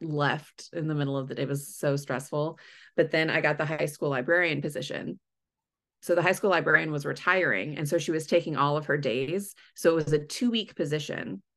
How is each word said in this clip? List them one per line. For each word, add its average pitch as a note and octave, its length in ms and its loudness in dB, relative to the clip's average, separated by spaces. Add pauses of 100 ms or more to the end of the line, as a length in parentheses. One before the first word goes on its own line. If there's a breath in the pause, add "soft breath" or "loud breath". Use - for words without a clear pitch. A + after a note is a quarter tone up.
left D3 680 -2
in D#3+ 160 -4
the D#3 60 0
middle C#3 240 0
of C3+ 100 -4
the D3 60 -8
day. C#3+ 100 -4
It C3 60 -2
was C#3+ 260 -6
so C#3+ 200 0
stressful. C#3+ 640 -4 (360 loud breath)
But D#3+ 140 4
then D#3+ 220 2
I D3+ 100 2
got D3+ 160 2
the D#3 80 0
high D3+ 220 -2
school D3+ 240 -4
librarian D3+ 500 2
position. - 580 -6 (840)
So F3 100 0
the E3+ 80 4
high F3+ 120 4
school F#3+ 180 0
librarian D#3 400 2
was D3 160 -4
retiring, C#3+ 720 0
and D3 120 -2
so F3 80 4
she E3 140 -2
was D#3 160 -2
taking E3 280 2
all C#3+ 220 2
of D3+ 80 -4
her D3 140 0
days. C#3 560 -2 (180 soft breath)
So - 240 2
it D#3 80 0
was D3+ 80 0
a D3 100 4
two-week A3+ 520 -2
position. D3+ 680 -4 (160)